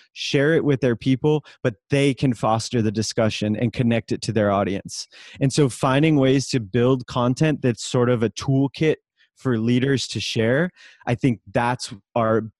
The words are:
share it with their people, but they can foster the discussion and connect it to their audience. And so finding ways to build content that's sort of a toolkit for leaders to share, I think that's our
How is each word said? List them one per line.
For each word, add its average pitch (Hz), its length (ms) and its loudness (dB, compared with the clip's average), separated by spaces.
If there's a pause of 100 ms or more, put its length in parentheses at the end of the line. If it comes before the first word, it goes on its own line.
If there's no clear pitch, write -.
(120)
share 143 440 0
it 131 100 2
with 139 160 0
their 120 160 2
people, 147 480 0 (180)
but 120 120 -2 (140)
they 139 240 2
can 131 200 0
foster 113 480 0
the 107 100 0
discussion 107 640 -2
and 110 160 -2
connect 117 400 -2
it 104 120 -4
to 110 100 -4
their 104 180 2
audience. 98 560 -4 (320)
And 135 140 0
so 143 160 2
finding 147 480 2
ways 135 320 2
to 135 100 -2
build 123 480 0
content 131 540 0
that's 120 240 -2
sort 123 240 0
of 120 120 0
a 113 80 2
toolkit 139 680 -2 (420)
for 123 200 -2
leaders 123 520 0
to 110 100 -8
share, 123 520 0 (340)
I 120 100 -2
think 120 240 0 (100)
that's 120 440 -2 (220)
our 110 440 0